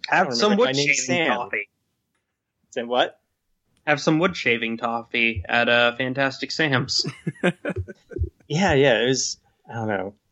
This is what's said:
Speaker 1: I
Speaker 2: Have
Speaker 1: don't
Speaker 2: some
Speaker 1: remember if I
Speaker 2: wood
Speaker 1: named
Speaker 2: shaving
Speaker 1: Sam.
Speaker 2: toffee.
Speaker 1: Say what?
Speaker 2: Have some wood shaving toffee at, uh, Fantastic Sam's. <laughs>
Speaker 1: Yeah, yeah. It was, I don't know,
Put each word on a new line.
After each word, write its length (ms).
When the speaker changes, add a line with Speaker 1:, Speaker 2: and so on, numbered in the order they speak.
Speaker 1:
I 60
Speaker 2:
Have 120
Speaker 1:
don't 80
Speaker 2:
some 160
Speaker 1:
remember 120
if 20
I 40
Speaker 2:
wood 60
Speaker 1:
named 200
Speaker 2:
shaving 300
Speaker 1:
Sam. 100
Speaker 2:
toffee. 320
Speaker 1:
Say 120
what? 380
Speaker 2:
Have 140
some 180
wood 180
shaving 420
toffee 720
at, 200
uh, 280
Fantastic 540
Sam's. 560
<laughs> 20
Speaker 1:
Yeah, 260
yeah. 280
It 40
was, 320
I 40
don't 140
know, 260